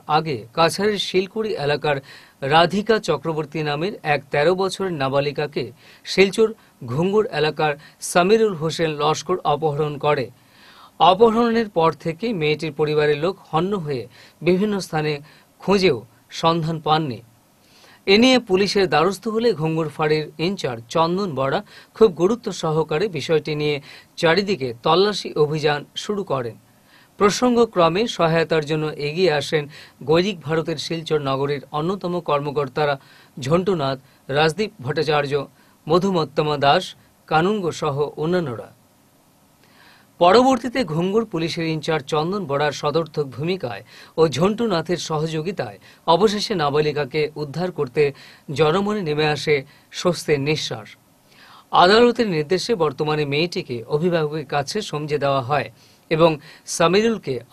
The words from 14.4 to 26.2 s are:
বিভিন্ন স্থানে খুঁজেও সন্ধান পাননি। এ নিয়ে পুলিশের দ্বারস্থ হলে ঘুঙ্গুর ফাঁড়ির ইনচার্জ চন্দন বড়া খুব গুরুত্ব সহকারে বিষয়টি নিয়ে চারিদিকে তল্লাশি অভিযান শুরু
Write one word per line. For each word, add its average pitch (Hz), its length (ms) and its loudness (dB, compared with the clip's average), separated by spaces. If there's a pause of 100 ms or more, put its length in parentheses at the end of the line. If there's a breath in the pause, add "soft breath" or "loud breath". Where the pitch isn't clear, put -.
বিভিন্ন 190 380 0
স্থানে 151 400 -4 (400 soft breath)
খুঁজেও 185 460 2 (240 soft breath)
সন্ধান 165 500 -2
পাননি। 151 420 -2 (840 soft breath)
এ 196 120 4
নিয়ে 254 220 6
পুলিশের 190 500 0
দ্বারস্থ 180 380 0
হলে 226 260 0
ঘুঙ্গুর 160 360 -2
ফাঁড়ির 156 480 -2
ইনচার্জ 160 520 -4
চন্দন 170 460 0
বড়া 135 280 -2 (300 loud breath)
খুব 220 180 6
গুরুত্ব 190 400 0
সহকারে 160 560 -2
বিষয়টি 156 480 -2
নিয়ে 147 260 -2 (360 loud breath)
চারিদিকে 185 560 2 (100)
তল্লাশি 190 500 2
অভিযান 147 520 0 (100)
শুরু 202 280 -6